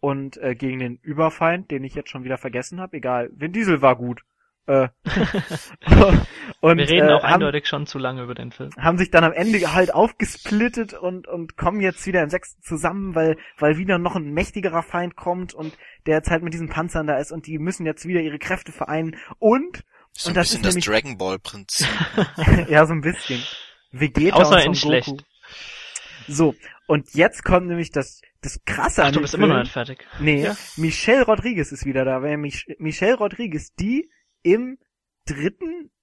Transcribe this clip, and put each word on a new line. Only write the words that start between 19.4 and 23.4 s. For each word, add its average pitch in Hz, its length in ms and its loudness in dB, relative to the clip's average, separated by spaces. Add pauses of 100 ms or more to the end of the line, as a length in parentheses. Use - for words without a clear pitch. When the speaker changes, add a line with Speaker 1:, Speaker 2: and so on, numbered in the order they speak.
Speaker 3:
So - 160 -8
Speaker 1:
und 170 40 -4
Speaker 3:
ein - 20 -2
Speaker 1:
das 180 140 2
Speaker 3:
bisschen 220 120 -2
Speaker 1:
ist - 60 -2
Speaker 3:
das 180 80 2
Speaker 1:
nämlich 175 120 -2
Speaker 3:
Dragon 110 320 -2
Ball 95 200 -4
Prinzip. - 500 -6 (400)
Speaker 1:
<laughs> 170 400 2
Ja, 151 180 8
so 156 60 -2
ein 160 80 -2
bisschen. 139 420 -6 (500)